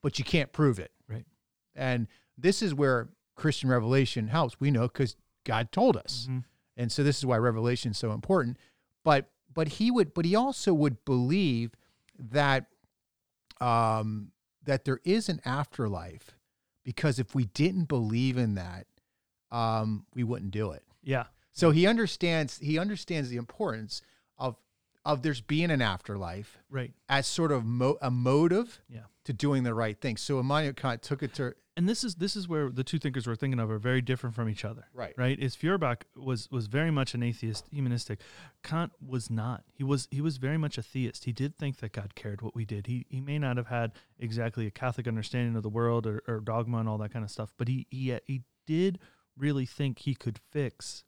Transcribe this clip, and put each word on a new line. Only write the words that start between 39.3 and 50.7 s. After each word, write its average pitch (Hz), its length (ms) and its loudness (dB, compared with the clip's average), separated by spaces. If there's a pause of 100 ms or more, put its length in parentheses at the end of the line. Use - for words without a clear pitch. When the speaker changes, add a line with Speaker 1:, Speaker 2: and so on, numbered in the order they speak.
Speaker 2:
not. 113 320 -4 (100)
He 139 120 -8
was, 135 260 0
he 139 100 -4
was 151 180 -2
very 139 200 -2
much 147 200 -2
a 117 40 -6
theist. - 440 -4
He 123 60 -2
did 139 240 -4
think 139 200 -4
that 107 160 -10
God 101 240 -10
cared 101 260 -8
what 113 140 -8
we 117 80 -4
did. 104 240 -6
He, 123 200 -4
he 131 120 -6
may 143 180 -4
not 131 180 0
have 117 120 -4
had 117 240 -2 (260)
exactly 113 480 -4
a 101 60 -2
Catholic 123 340 -4
understanding 117 480 -2
of 110 80 -2
the 107 60 -4
world 117 400 0
or, 104 180 -4
or 113 140 -4
dogma 117 380 -2
and 113 100 0
all 107 100 -2
that 104 140 -6
kind 113 120 -6
of 101 60 -10
stuff, - 260 -10
but 120 120 -2
he, 127 220 -2
he, 131 220 -4
uh, 117 120 -4
he 131 180 -6 (240)
did 180 320 2 (380)
really 139 300 0
think 139 320 -2
he 139 160 -2
could 113 240 -6 (140)
fix - 560 -6